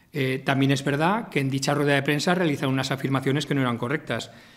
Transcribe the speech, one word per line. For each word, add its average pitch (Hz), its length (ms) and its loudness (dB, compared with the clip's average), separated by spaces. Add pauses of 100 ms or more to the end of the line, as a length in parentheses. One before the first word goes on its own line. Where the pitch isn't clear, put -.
(120)
Eh, 131 320 -2
también 135 260 2
es 139 140 0
verdad 160 460 0
que 147 100 0
en 135 80 0
dicha 139 240 0
rueda 143 220 2
de 139 80 2
prensa 147 320 0
realizaron 143 400 0
unas 135 160 -2
afirmaciones 135 560 0
que 143 80 -2
no 135 80 2
eran 120 160 0
correctas. 123 540 -4 (240)